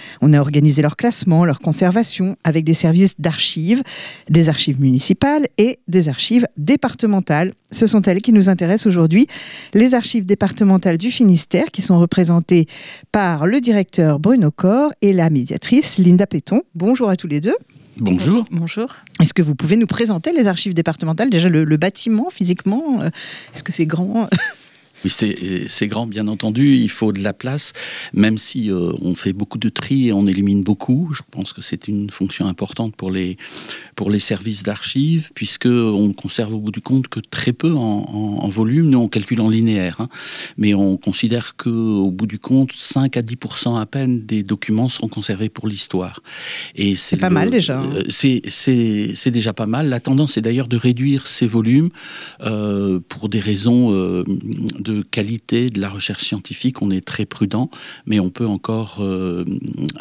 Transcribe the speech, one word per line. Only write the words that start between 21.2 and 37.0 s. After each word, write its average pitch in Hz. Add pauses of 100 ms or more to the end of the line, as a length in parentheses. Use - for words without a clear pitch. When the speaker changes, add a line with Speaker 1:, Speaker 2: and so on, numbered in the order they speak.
Speaker 1:
Déjà, 180
le, 156
le 151
bâtiment, 214
physiquement, 202
euh, 160 (440)
est-ce -
que 180
c'est 165
grand ? 185
<laughs> - (640)
Speaker 2:
Oui, 95
c'est, 92
c'est -
grand, 110
bien 104
entendu. 110
Il 120
faut 107
de 98
la 101
place, 135 (400)
même 110
si, 107
euh, 87 (120)
on 90
fait 95
beaucoup 101
de 113
tri 131
et 107
on 101
élimine 101
beaucoup. 127
Je - (100)
pense -
que -
c'est -
une 101
fonction -
importante 101
pour 95
les, 92 (600)
pour 98
les 104
services 101
d'archives, 143
puisque -
on 110
ne 98
conserve 107
au 110
bout 107
du 104
compte 131